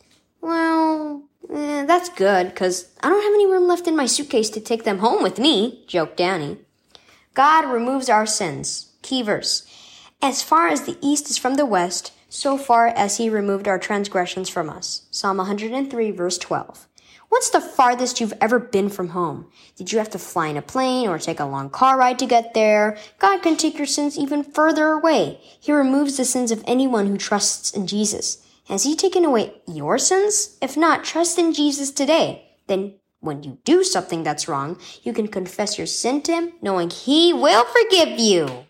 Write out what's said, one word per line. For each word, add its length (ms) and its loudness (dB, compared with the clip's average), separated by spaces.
"Well, 840 0
eh, 340 -4
that's 240 2
good, 460 2
'cause 300 -2
I 80 0
don't 140 4
have 100 2
any 140 6
room 200 4
left 200 0
in 80 0
my 100 0
suitcase 460 0
to 80 -10
take 240 -4
them 160 -2
home 240 2
with 160 -2
me," 480 0
joked 300 -2
Danny. 420 -2
"God 320 4
removes 440 -2
our 180 4
sins." 640 -6
Key 220 -4
verse. 400 -2
"As 220 -2
far 240 4
as 140 -2
the 200 -10
east 300 -2
is 80 -4
from 160 -2
the 100 2
west, 460 -2
so 300 -4
far 300 4
as 280 0
he 140 0
removed 360 -2
our 140 0
transgressions 680 -4
from 200 -6
us." 400 -10
Psalm 300 -2
a 60 -2
hundred 260 -6
and 180 -4
three, 220 -2
verse 260 -4
twelve. 500 -8
What's 200 2
the 120 2
farthest 580 0
you've 220 -4
ever 180 2
been 300 -2
from 200 -6
home? 360 -6
Did 140 -10
you 80 0
have 100 -2
to 100 -10
fly 280 -4
in 100 -6
a 40 -8
plane 460 -2
or 100 -2
take 220 -6
a 60 -4
long 240 -6
car 280 4
ride 220 2
to 60 -2
get 280 2
there? 440 4
God 220 4
can 140 2
take 220 -2
your 100 -4
sins 300 -4
even 260 -2
further 480 2
away. 480 0
He 120 -2
removes 460 2
the 80 0
sins 260 0
of 140 -4
anyone 420 2
who 100 -2
trusts 540 -2
in 160 -4
Jesus. 520 -4
Has 180 -4
he 120 0
taken 280 2
away 420 0
your 320 -2
sins? 640 0
If 140 -6
not, 300 2
trust 340 -2
in 140 2
Jesus 380 -2
today. 520 0
Then 280 -4
when 220 -8
you 200 -14
do 200 4
something 400 -4
that's 260 -4
wrong, 280 -6
you 100 -6
can 160 -2
confess 480 -6
your 100 -8
sin 360 -2
to 100 0
him, 280 -4
knowing 280 -2
he 420 4
will 340 4
forgive 540 4
you. 500 0